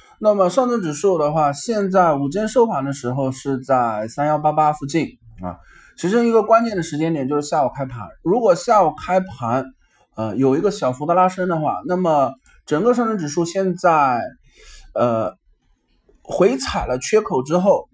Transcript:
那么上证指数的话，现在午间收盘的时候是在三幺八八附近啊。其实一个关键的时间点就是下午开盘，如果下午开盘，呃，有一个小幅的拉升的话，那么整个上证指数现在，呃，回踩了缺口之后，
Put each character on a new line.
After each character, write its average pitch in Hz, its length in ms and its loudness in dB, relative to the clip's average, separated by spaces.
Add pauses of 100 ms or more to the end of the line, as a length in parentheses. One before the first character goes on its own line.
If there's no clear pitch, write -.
(200)
那 311 140 4
么 190 160 4
上 247 200 2
证 233 120 -2
指 160 120 -4
数 180 240 0
的 147 140 0
话， 151 220 2
现 202 360 -4
在 180 240 4
午 143 160 -2
间 208 180 -4
收 233 200 2
盘 147 180 -4
的 139 80 -4
时 123 180 -6
候 135 200 -2
是 135 280 -6
在 120 480 -2
三 143 200 -4
幺 151 100 0
八 151 140 0
八 151 220 2
附 147 120 -8
近 147 220 -2 (340)
啊。 90 160 -10 (400)
其 170 100 -4
实 233 200 2
一 233 40 0
个 220 120 4
关 226 200 4
键 220 140 -4
的 170 60 -2
时 147 140 -8
间 160 140 -2
点 139 160 -4
就 147 80 -2
是 147 60 0
下 131 240 0
午 123 100 -2
开 139 100 -6
盘， 117 220 -12 (140)
如 180 180 0
果 208 140 4
下 208 300 4
午 156 120 0
开 185 240 -2
盘， 131 460 -4 (500)
呃， 110 200 -4
有 131 200 4
一 160 60 0
个 202 80 2
小 135 220 -2
幅 135 140 -6
的 170 100 2
拉 185 120 6
升 185 220 -2
的 165 100 0
话， 139 280 -2
那 180 100 -2
么 156 360 2 (320)
整 151 180 0
个 240 100 4
上 233 140 0
证 220 100 -2
指 160 100 -4
数 165 180 -2
现 190 300 -2
在， 147 460 2 (720)
呃， 110 420 0 (840)
回 226 360 2
踩 202 280 -4
了 127 140 -2
缺 214 220 2
口 170 200 -2
之 147 160 -2
后， 180 360 2